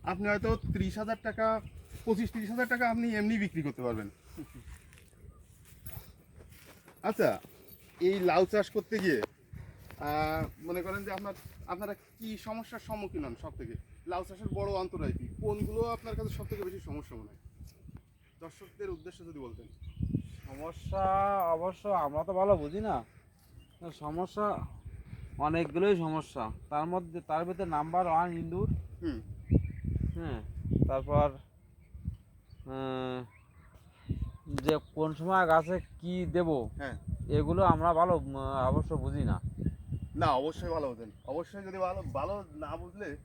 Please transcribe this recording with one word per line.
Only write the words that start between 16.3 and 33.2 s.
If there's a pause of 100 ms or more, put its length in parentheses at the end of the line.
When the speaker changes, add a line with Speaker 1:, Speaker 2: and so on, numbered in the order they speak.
Speaker 1:
থেকে
বেশি
সমস্যা
মনে
হয়? (1000)
দর্শকদের
উদ্দেশ্যে
যদি
বলতেন। (800)
Speaker 2:
সমস্যা
অবশ্য
আমরা
তো
ভালো
বুঝি
না, (960)
সমস্যা (800)
অনেকগুলোই
সমস্যা। (180)
তার
মধ্যে,
তার
ভিতরে
নাম্বার
ওয়ান
ইঁদুর। (320)
Speaker 1:
হুম। (920)
Speaker 2:
হ্যাঁ, (460)
তারপর, (1300)
আহ, (1200)